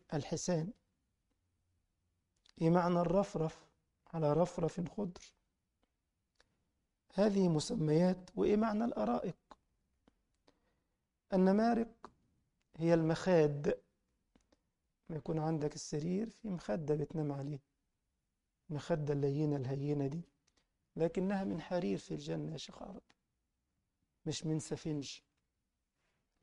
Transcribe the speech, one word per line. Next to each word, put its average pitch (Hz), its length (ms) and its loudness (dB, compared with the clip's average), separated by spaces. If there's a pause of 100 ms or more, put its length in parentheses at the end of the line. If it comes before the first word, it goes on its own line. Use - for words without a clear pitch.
(140)
الحسان؟ 165 580 -2 (1900)
إيه 165 100 4
معنى 175 300 4
الرفرف 170 640 0 (480)
على 151 180 2
رفرف 165 480 0 (160)
خضر؟ - 360 -8 (1800)
هذه 196 340 4
مسميات. 170 880 2
وإيه 208 200 4
معنى 214 280 2
الأرائك؟ 226 520 -2 (2000)
النمارق 214 760 2 (680)
هي 165 180 4
المخاد، 160 840 4 (1300)
ما 165 80 -6
يكون 160 220 -2
عندك 156 360 0
السرير 180 560 -4
في - 180 -12
مخدة 170 460 -2
بتنام 147 380 -2
عليه، 139 260 -6 (1120)
المخدة 151 440 -2
اللينة 143 420 0
الهينة 139 500 -2
دي، 160 160 -6 (720)
لكنها 190 480 0
من 190 160 -4
حرير 185 380 -2
في - 160 -10
الجنة 151 380 -6
يا 160 40 -8
شيخ - 260 -14
عرب، - 200 -14 (1200)
مش 156 200 -4
من 156 120 0
سفنج 147 640 -6 (1200)